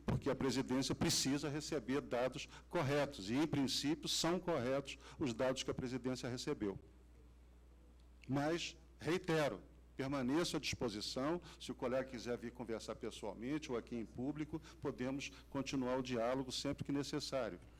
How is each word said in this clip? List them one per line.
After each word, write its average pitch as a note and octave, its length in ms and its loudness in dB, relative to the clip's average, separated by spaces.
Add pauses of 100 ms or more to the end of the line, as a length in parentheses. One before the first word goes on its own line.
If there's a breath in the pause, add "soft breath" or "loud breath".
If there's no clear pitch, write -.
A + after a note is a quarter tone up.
porque - 240 0
a B2+ 60 4
presidência C3 600 2
precisa D3 540 2
receber C#3 540 0
dados B2+ 440 0 (220 loud breath)
corretos, C#3 640 2
e, A#2 40 4
em D3 120 6
princípio, D3 600 2
são E3+ 320 2
corretos C#3 600 0 (200 loud breath)
os C#3 140 2
dados B2+ 300 2
que - 80 -4
a B2+ 40 -2
presidência B2+ 540 -2
recebeu. A#2 500 0 (1500)
Mas, D3 480 0 (240)
reitero, D#3 580 2 (380)
permaneço C#3 640 2
à - 20 -4
disposição. C3 800 0 (180 loud breath)
Se - 140 -6
o - 20 -12
colega C3 300 0
quiser A#2+ 320 -4
vir A2+ 160 -6
conversar A2 440 -4
pessoalmente A#2 760 -4
ou A#2+ 60 0
aqui A2+ 180 -6
em A2+ 80 -2
público, D3 560 -4 (220 loud breath)
podemos C3 500 -2 (160 loud breath)
continuar C3 480 0
o C3 60 2
diálogo B2 500 0
sempre - 320 -2
que - 80 -2
necessário. C3+ 680 -2 (220)